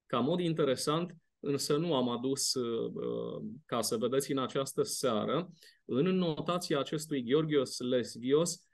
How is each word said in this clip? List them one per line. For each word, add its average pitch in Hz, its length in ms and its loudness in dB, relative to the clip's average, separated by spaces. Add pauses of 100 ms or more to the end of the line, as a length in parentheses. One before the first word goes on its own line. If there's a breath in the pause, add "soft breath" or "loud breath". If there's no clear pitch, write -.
Ca 131 120 0
mod 156 220 2
interesant, 160 760 2 (240)
însă 143 360 0
nu 165 180 2
am 123 140 4
adus, 131 460 0
uh, 117 880 -4 (240)
ca 123 140 -2
să 113 160 -2
vedeți 127 360 0
în 135 60 0
această 135 440 -2
seară, 120 680 0 (320 loud breath)
în 135 220 0
notația 170 720 0
acestui 147 460 -4
Georgios 143 540 2
Lesvios 123 800 0 (140 soft breath)